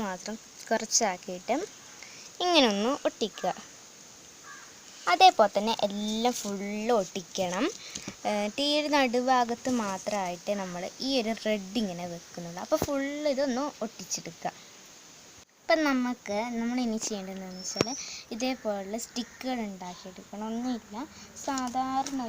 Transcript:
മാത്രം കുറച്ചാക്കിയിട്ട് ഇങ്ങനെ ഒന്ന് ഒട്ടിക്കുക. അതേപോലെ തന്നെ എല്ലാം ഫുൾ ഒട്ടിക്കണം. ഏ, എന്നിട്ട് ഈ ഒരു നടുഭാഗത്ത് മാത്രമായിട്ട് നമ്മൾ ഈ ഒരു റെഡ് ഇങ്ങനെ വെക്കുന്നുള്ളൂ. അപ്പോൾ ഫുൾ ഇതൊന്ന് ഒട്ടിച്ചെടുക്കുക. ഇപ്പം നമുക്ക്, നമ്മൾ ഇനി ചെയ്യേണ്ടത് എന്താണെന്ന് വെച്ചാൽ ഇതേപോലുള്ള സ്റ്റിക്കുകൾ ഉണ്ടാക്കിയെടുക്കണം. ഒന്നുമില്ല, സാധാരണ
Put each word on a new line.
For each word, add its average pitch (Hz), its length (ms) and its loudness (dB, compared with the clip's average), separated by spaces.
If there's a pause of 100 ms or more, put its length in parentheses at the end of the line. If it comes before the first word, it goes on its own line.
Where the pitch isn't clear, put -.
മാത്രം 190 280 -6 (340)
കുറച്ചാക്കിയിട്ട് 214 840 0 (880)
ഇങ്ങനെ 339 300 8
ഒന്ന് 208 180 2 (160)
ഒട്ടിക്കുക. - 460 -2 (1600)
അതേപോലെ 349 420 10
തന്നെ 214 180 2 (140)
എല്ലാം 214 540 0
ഫുൾ 202 200 -2 (380)
ഒട്ടിക്കണം. 185 640 -2 (640)
ഏ, 208 40 2
എന്നിട്ട് 208 380 0
ഈ 294 100 4
ഒരു 294 180 0
നടുഭാഗത്ത് 247 720 4 (140)
മാത്രമായിട്ട് 190 680 -2 (100)
നമ്മൾ 180 220 -6 (240)
ഈ 269 40 0 (100)
ഒരു 220 120 0 (120)
റെഡ് 208 380 0
ഇങ്ങനെ 175 220 -4 (100)
വെക്കുന്നുള്ളൂ. 170 500 -10
അപ്പോൾ 311 200 2
ഫുൾ 277 220 0 (260)
ഇതൊന്ന് 262 300 2 (220)
ഒട്ടിച്ചെടുക്കുക. 180 680 -6 (1080)
ഇപ്പം 320 280 4
നമുക്ക്, 247 480 0 (220)
നമ്മൾ 233 240 0
ഇനി 226 200 0
ചെയ്യേണ്ടത് 190 320 -4
എന്താണെന്ന് 185 300 -10
വെച്ചാൽ 214 240 0 (460)
ഇതേപോലുള്ള 214 680 -2
സ്റ്റിക്കുകൾ 247 640 -6
ഉണ്ടാക്കിയെടുക്കണം. 190 800 -10
ഒന്നുമില്ല, 233 460 -4 (500)
സാധാരണ 262 840 -2